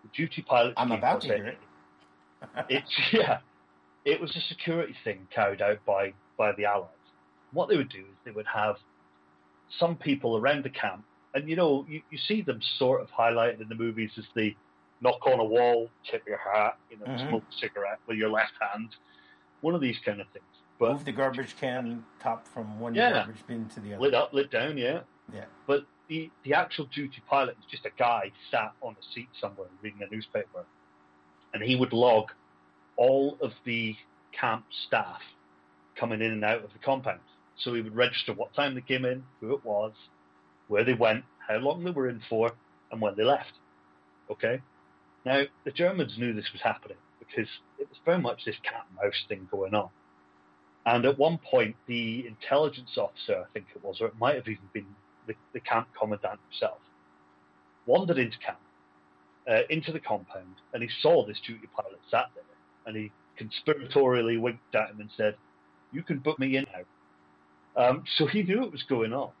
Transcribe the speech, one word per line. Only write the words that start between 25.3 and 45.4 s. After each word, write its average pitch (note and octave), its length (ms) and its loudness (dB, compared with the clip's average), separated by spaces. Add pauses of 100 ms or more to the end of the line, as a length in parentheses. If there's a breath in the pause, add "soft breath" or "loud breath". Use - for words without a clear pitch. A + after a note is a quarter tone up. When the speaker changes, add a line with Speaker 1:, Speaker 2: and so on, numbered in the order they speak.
Speaker 2:
Yeah. G#2 120 -12 (220)
Speaker 1:
But C#3+ 200 2 (220)
the, D#3+ 220 -6 (140)
the C3+ 100 2
actual D#3 320 0
duty C#3 420 -8
pilot C3+ 280 2
was - 140 -20
just - 140 -16
a G#2+ 140 -6
guy A#2 320 2 (200)
sat A2 300 0
on A#2+ 120 -10
a - 220 -18
seat B2 140 -12 (120)
somewhere G2 260 -8 (160)
reading G#2 260 -12
a G#2 60 -10
newspaper, G#2+ 500 -6 (880)
and G#2 100 -8
he B2 140 2
would B2+ 160 0
log A#2 380 6 (680)
all C3+ 460 4
of B2 100 -4 (120)
the A#2 320 -4 (420)
camp A#2 260 -2 (220)
staff G#2 340 -2 (760)
coming A2+ 260 -2
in A2+ 100 2
and G#2+ 120 -2
out A2 200 2
of - 80 -16
the - 60 -20
compound. B2+ 420 -2 (360)
So B2 180 -4
he A#2 80 0
would G#2+ 140 -10
register B2 360 2
what - 220 -8
time C#3+ 200 0
they B2+ 60 -6
came B2+ 240 -2
in, B2+ 200 -2 (160)
who A2+ 140 -2
it C#3 100 -6
was, G#2+ 280 0 (760)
where G#2 160 4
they B2+ 100 4
went, A2+ 300 4 (220)
how G#2+ 120 0
long D3+ 260 -2
they F3+ 60 -2
were C#3 180 -2
in A2+ 200 -8
for, A#2 240 2 (380)
and A2+ 100 -8
when G#2 160 0
they G#2+ 60 2
left. C3 300 2 (760)
Okay? A#2 300 -2 (640)
Now, C3+ 180 2 (220)